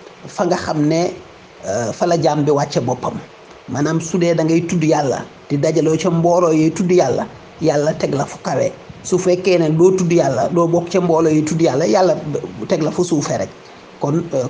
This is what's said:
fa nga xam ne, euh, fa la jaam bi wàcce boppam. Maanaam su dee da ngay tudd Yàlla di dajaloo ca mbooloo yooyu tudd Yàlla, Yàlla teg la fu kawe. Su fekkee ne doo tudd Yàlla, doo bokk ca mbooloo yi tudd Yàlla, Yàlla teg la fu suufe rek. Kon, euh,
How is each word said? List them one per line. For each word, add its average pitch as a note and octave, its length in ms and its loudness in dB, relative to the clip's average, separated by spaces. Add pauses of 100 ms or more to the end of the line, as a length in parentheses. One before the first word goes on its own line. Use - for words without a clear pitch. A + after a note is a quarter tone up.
(260)
fa F#3 200 -6
nga F3 100 0
xam D#3 320 -2
ne, E3 240 0 (540)
euh, A2 260 -4
fa - 140 -2
la E3+ 140 2
jaam D3+ 240 2
bi D3 60 2
wàcce C#3+ 300 0
boppam. B2 340 -4 (540)
Maanaam D3+ 320 -2
su F#3 180 -4
dee E3+ 160 2
da E3 100 0
ngay E3 220 2
tudd E3+ 160 -2
Yàlla D3 400 0 (280)
di C#3+ 80 0
dajaloo D#3 400 2
ca F3+ 120 0
mbooloo E3+ 420 2
yooyu D#3+ 200 2
tudd F3 180 -2
Yàlla, D#3+ 360 2 (340)
Yàlla D3+ 380 2
teg D3 160 -2
la C3+ 100 -2
fu - 180 -12
kawe. C3+ 300 -2 (320)
Su F#3 140 0
fekkee F3+ 400 2
ne D#3+ 120 2
doo E3 220 6
tudd F3+ 200 0
Yàlla, C#3 360 2
doo E3+ 180 2
bokk E3+ 240 0
ca F#3+ 100 0
mbooloo E3 300 2
yi D#3 140 2
tudd D#3+ 160 -2
Yàlla, D3+ 260 2
Yàlla F#3+ 300 2 (520)
teg D#3+ 140 0
la D3+ 80 0
fu F3 140 -2
suufe D3 340 -2
rek. - 100 -6 (520)
Kon, D#3 320 -2
euh, B2+ 180 -2